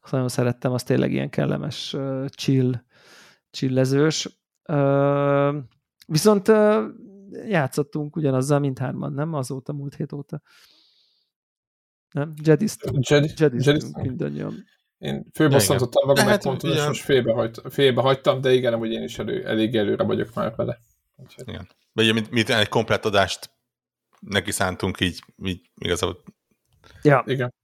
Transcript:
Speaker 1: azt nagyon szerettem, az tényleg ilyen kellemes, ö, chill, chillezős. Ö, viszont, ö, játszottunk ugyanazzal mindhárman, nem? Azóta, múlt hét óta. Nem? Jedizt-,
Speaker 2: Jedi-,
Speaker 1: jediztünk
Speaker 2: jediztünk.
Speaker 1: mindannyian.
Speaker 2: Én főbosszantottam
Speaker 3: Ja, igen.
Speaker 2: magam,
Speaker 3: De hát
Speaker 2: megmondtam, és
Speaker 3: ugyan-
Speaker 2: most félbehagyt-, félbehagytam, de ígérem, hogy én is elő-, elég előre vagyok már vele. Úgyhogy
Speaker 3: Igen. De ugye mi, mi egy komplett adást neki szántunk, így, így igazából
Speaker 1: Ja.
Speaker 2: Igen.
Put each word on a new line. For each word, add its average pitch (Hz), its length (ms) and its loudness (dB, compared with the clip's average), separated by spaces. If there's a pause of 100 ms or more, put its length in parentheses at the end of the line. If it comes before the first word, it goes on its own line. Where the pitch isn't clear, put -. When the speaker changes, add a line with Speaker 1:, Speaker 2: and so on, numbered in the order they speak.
Speaker 1:
azt - 120 -12
nagyon 131 160 0
szerettem, 123 440 -2
az 127 100 -2
tényleg 131 300 0
ilyen 135 180 -4
kellemes, - 600 -4
ö, 135 360 -6
chill, 131 440 0 (760)
chillezős. 135 920 -2 (220)
Ö, 143 960 0 (480)
viszont, 202 420 2
ö, 214 380 4 (640)
játszottunk 147 680 -2
ugyanazzal 139 420 0
mindhárman, 139 540 -4
nem? 151 220 -6
Azóta, 135 380 -8
múlt 143 220 -10
hét - 180 -8
óta. 143 300 -12 (1700)
Nem? 156 220 -6 (100)
Jedizt-, 156 420 2
Speaker 2:
Jedi-, 147 540 2
Speaker 1:
jediztünk 123 260 2
Speaker 2:
jediztünk. 147 320 2 (100)
Speaker 1:
mindannyian. - 580 -8 (340)
Speaker 2:
Én 139 360 -8
főbosszantottam 135 720 4
Speaker 3:
Ja, 139 60 4
igen. 208 120 6
Speaker 2:
magam, - 0 -
Speaker 3:
De 202 60 4
hát 208 140 6
Speaker 2:
megmondtam, 180 260 -2
és 160 40 0
Speaker 3:
ugyan- 151 140 0
Speaker 2:
most - 140 -6
félbehagyt-, 117 680 0
félbehagytam, 131 720 2
de 127 120 2
ígérem, 123 260 2
hogy 113 140 -4
én 113 100 -6
is 113 160 -10
elő-, 117 280 -6
elég 110 300 0
előre 107 280 0
vagyok 107 300 -4
már - 220 -4
vele. 120 220 -4 (380)
Úgyhogy - 320 -20
Speaker 3:
Igen. 90 200 -14 (240)
De 110 100 2
ugye 110 100 6
mi, 113 80 2 (100)
mi 120 160 2
egy 110 220 2
komplett 110 360 0
adást 98 460 0 (680)
neki 98 300 -2
szántunk, 92 500 -2
így, 92 220 -2 (220)
így 92 160 -4 (140)
igazából 87 420 -4 (840)
Speaker 1:
Ja. 139 240 4
Speaker 2:
Igen. 123 380 -4